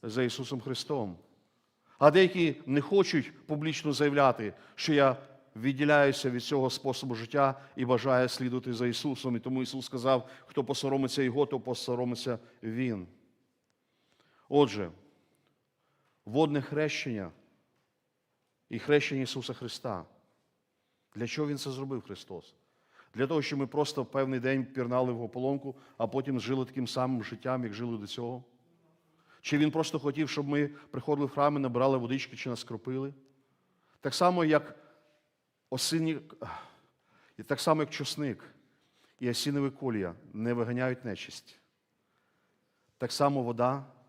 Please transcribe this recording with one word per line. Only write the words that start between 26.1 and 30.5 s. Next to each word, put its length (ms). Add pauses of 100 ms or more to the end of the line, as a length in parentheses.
жили 260
таким 220
самим 360
життям, 400
як 100
жили 240
до 100
цього? 360 (1000)
Чи 160
він 140
просто 280
хотів, 300
щоб 180
ми 200